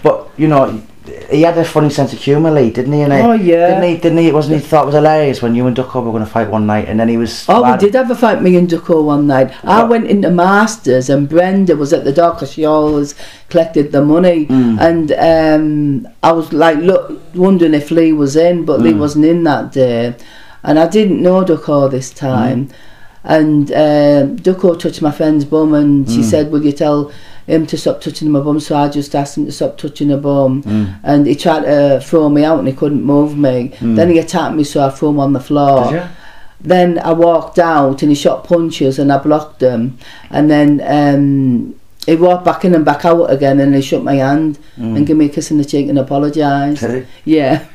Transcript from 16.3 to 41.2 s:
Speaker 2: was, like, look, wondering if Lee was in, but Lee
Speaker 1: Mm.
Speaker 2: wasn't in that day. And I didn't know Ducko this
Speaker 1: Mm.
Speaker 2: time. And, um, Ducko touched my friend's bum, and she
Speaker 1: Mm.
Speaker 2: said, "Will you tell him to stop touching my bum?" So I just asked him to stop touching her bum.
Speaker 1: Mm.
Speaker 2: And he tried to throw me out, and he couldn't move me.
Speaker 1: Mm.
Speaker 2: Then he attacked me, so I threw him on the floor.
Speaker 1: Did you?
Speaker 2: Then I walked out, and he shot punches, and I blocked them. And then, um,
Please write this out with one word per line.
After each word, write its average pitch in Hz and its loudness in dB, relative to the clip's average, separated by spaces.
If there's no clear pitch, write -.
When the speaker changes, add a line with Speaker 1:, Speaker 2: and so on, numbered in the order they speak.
Speaker 2:
was, 165 -4
like, 156 2
look, 175 0
wondering 180 2
if - -2
Lee 165 4
was 143 0
in, 170 2
but 139 0
Lee 117 4
Speaker 1:
Mm. - 0
Speaker 2:
wasn't 151 0
in 170 2
that 131 -2
day. 120 -2
And 151 2
I 165 2
didn't 190 0
know 185 2
Ducko 147 0
this 131 -6
Speaker 1:
Mm. - -20
Speaker 2:
time. 127 -2
And, 151 0
um, 147 2
Ducko 180 0
touched 170 -6
my 151 -2
friend's 151 0
bum, 156 0
and 143 2
she 120 2
Speaker 1:
Mm. 117 2
Speaker 2:
said, 151 0
"Will 147 -2
you 143 0
tell 147 -2
him 160 0
to 160 -6
stop - -4
touching 151 -4
my 143 2
bum?" 147 -2
So 151 -6
I 143 0
just 143 -6
asked 143 -4
him 147 -4
to 135 -10
stop - -6
touching 147 -6
her 135 0
bum. 139 0
Speaker 1:
Mm. 104 -2
Speaker 2:
And 147 2
he 147 0
tried 160 -2
to 143 2
throw 156 0
me 147 2
out, 156 0
and 131 -4
he 135 -4
couldn't 147 -2
move 147 0
me. 127 0
Speaker 1:
Mm. 117 -2
Speaker 2:
Then 170 2
he 165 4
attacked 160 -4
me, 147 0
so 143 -2
I 135 0
threw 151 -2
him 147 0
on 139 0
the 127 -2
floor. 139 2
Speaker 1:
Did 123 -2
you? 170 -4
Speaker 2:
Then 175 2
I 165 0
walked 170 2
out, 143 0
and 151 2
he 143 4
shot 147 -2
punches, 160 -2
and 139 2
I 139 2
blocked 151 -2
them. 127 -2
And 151 2
then, 147 2
um, 139 0